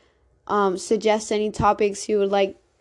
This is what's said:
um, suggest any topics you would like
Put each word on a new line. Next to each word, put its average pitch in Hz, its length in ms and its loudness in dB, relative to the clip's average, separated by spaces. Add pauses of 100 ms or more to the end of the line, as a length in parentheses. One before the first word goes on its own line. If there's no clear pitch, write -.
(460)
um, 196 300 2
suggest 214 560 0
any 214 180 -2
topics 202 580 0
you 214 100 2
would 196 120 0
like 196 260 0 (240)